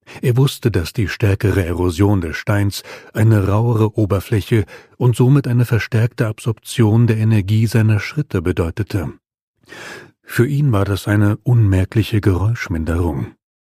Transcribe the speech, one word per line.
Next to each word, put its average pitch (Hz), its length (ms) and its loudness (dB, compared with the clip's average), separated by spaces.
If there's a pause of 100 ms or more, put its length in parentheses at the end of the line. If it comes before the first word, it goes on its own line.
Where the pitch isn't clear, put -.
(220)
Er 123 160 0
wusste, 131 340 0
dass 90 220 -4
die 104 140 -4
stärkere 95 580 0
Erosion 90 560 0
des 82 160 -8
Steins 101 460 -4 (300)
eine 107 340 2
rauere 110 500 0
Oberfläche 101 680 -2 (320)
und 123 180 2
somit 135 320 2
eine 123 180 0
verstärkte 113 640 -2
Absorption 113 800 0
der 113 100 2
Energie 110 500 2
seiner 107 320 2
Schritte - 420 -4
bedeutete. 87 720 -4 (1120)
Für - 240 0
ihn 143 240 0
war 98 140 2
das 95 220 -4
eine 104 300 2
unmerkliche 104 840 2
Geräuschminderung. 85 1120 -2 (400)